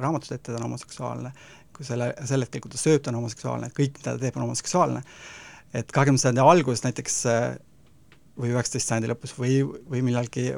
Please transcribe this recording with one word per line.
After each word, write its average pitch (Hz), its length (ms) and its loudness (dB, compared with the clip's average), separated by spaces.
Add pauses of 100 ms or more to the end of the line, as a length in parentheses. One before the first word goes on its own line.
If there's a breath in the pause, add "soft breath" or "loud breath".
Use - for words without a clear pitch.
raamatut 143 320 -4
ette, 123 140 -12
ta 117 80 -6
on 117 80 -6
homoseksuaalne, 123 680 -8 (420 loud breath)
kui 135 120 -14
selle, 120 240 -2 (180)
sel 135 160 2
hetkel, - 160 -10
kui 113 120 -14
ta 127 80 -6
sööb, 156 200 6
ta - 120 -6
on 117 100 -2
homoseksuaalne, 120 480 -6
et - 60 -10
kõik, 135 220 0
mida 123 140 -4
ta 120 80 -6
teeb, 127 160 -4
on 123 100 -2
homoseksuaalne. 127 540 0 (720 loud breath)
Et 117 160 -4
kahekümnenda 139 320 4
sajandi 127 160 4
alguses 135 460 6
näiteks, - 300 -4 (120)
äh, 117 180 2 (920)
või 120 140 0
üheksateist 123 340 -2
sajandi 113 240 0
lõpus - 240 -8
või, 127 220 2 (340)
või 127 160 -2
millalgi 120 380 -2 (120)